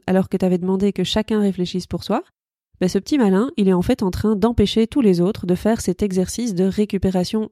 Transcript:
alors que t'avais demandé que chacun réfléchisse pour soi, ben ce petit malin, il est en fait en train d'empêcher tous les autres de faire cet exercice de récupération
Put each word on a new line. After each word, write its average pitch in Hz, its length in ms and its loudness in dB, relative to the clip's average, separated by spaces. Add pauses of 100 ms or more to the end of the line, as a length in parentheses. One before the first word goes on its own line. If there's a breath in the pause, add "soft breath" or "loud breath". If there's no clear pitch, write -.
alors 185 200 2
que - 80 -4
t'avais 180 220 2
demandé 190 340 0
que 180 140 -2
chacun 214 340 -2
réfléchisse 180 480 -2
pour - 160 -8
soi, 226 180 -2 (600)
ben 185 80 2
ce 196 100 0
petit 302 180 -2
malin, 208 380 4
il 196 140 2
est 185 40 6
en 180 80 2
fait 240 220 0
en 185 80 0
train 214 240 -2
d'empêcher 220 520 2
tous - 120 -2
les 185 220 4
autres 185 240 -2
de 180 100 0
faire 220 240 0
cet 185 240 -4
exercice 190 500 -2
de 180 120 0
récupération 190 880 -2